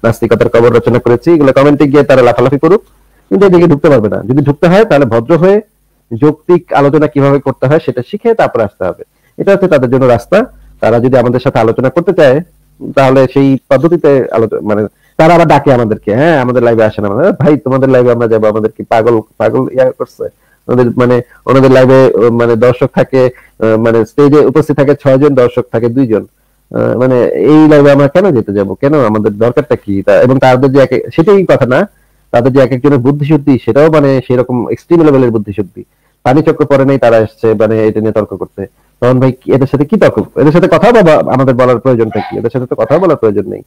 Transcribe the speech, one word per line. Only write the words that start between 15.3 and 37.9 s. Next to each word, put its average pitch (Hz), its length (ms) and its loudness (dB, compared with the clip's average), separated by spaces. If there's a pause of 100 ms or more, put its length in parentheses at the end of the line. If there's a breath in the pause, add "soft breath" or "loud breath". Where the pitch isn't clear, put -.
আবার 165 120 2
ডাকে 143 260 2
আমাদেরকে, 107 420 -2
হ্যাঁ, 151 260 0
আমাদের 123 220 -2
লাইভে 117 200 0
আসে 107 180 -2
না। 104 80 -4 (220)
"ভাই, 147 260 0
তোমাদের 131 320 -2
লাইভে 123 220 2
আমরা 117 160 -2
যাবো, 110 200 0
আমাদের 107 240 -2
কি - 120 -16
পাগল, 113 380 0 (160)
পাগল 117 360 -2
ইয়া 127 180 0
করছে?" - 520 -12 (240)
ওনাদের 123 300 0
মানে, 123 240 0 (240 soft breath)
ওনাদের 135 260 2
লাইভে, 131 440 4
আহ, 117 160 2
মানে 117 240 0
দর্শক 120 400 0
থাকে, 131 300 0
আহ, 110 540 -4
মানে 113 260 0
স্টেজে 143 400 2
উপস্থিত 143 300 0
থাকে 139 200 0
ছয়জন, 139 400 0
দর্শক 123 360 0
থাকে 117 180 -2
দুইজন, 113 360 -2 (500)
আহ, 117 240 -2
মানে 127 260 0
এই 151 420 2
লাইভে 143 240 4
আমরা 139 160 2
কেন 185 240 0
যেতে 107 220 -2
যাব, 98 200 -4
কেন, 143 320 -2
আমাদের 107 320 -2
দরকারটা 123 380 -2
কি? 98 260 -6
তা, 92 200 2
এবং 131 180 0
তাদের 131 320 2
যে 139 80 2
এক, 127 360 -2
সেটাই 190 300 2
কথা 139 200 0
না, 143 220 -2 (440)
তাদের 120 220 0
যে 139 60 2
এক 123 120 2
একজনের 135 280 0
বুদ্ধিশুদ্ধি, 143 680 0
সেটাও 143 260 2
মানে 139 360 0
সেরকম 123 420 -2
এক্সট্রিম 165 340 -2
লেভেলের 131 280 2
বুদ্ধিশুদ্ধি। 104 520 -8 (400)
পানিচক্র 151 420 0
পড়ে 135 200 0
নাই, 139 120 0
তারা 117 200 2
এসছে 110 360 -2
মানে 110 340 0
এটা 107 120 -2